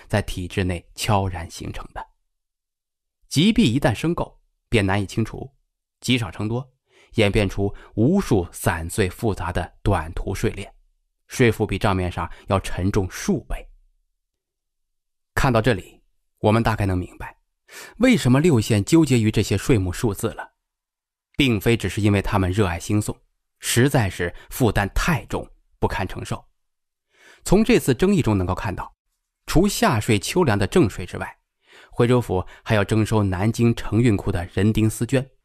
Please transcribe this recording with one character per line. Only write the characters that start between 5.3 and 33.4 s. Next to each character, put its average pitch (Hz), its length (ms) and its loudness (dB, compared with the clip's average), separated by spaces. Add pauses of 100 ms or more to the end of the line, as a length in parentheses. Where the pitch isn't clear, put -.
积 123 180 2
少 104 120 -6
成 104 160 -8
多， 120 240 -6 (440)
演 101 180 2
变 104 160 2
出 98 260 -4 (200)
无 156 260 2
数 95 320 0
散 85 380 -4
碎 98 180 0
复 101 260 -4
杂 87 160 -6
的 - 320 -6
短 85 300 -2
途 - 220 -6
税 104 160 -2
链， - 220 -14 (560)
税 120 220 2
负 107 160 0
比 98 120 -4
账 98 180 0
面 90 160 -4
上 85 180 -8 (180)
要 98 120 2
沉 92 320 -4
重 98 180 -2
数 - 340 -4
倍。 - 220 -10 (1700)
看 139 160 2
到 113 120 2
这 127 100 2
里， - 300 -8 (380)
我 107 120 4
们 113 100 4
大 110 140 0
概 104 80 -2
能 95 140 0
明 - 180 -8
白， - 220 -16 (580)
为 233 220 4
什 123 120 2
么 127 80 6
六 151 220 4
县 107 240 2
纠 165 180 6
结 127 160 4
于 107 120 2
这 107 120 2
些 101 140 -2
税 120 220 2
目 92 120 -2
数 104 220 -2
字 113 160 -4
了， - 240 -14 (840)
并 123 240 2
非 117 160 2
只 101 140 -2
是 101 140 -6
因 104 100 4
为 98 80 2
他 101 180 -2
们 90 140 0
热 101 140 0
爱 85 120 -4
兴 104 220 -2
讼， - 180 -6 (420)
实 127 280 2
在 117 220 0
是 87 240 -6 (160)
负 113 200 2
担 101 240 0
太 - 300 0
重， - 260 -8 (280)
不 107 100 0
堪 - 180 -6
承 - 160 -10
受。 - 220 -10 (1000)
从 220 200 4
这 220 140 6
次 135 160 0
争 190 200 2
议 160 60 2
中 107 160 2
能 92 100 -2
够 92 80 -2
看 92 220 -8
到， - 180 -14 (520)
除 180 200 4
下 196 320 0
税 104 200 2
秋 - 260 0
粮 123 140 2
的 98 80 0
正 147 240 4
税 92 160 -10
之 - 100 -12
外， - 220 -12 (560)
徽 120 120 2
州 123 140 4
府 92 220 -2 (220)
还 113 100 0
要 101 80 4
征 107 220 0
收 107 180 0
南 98 300 0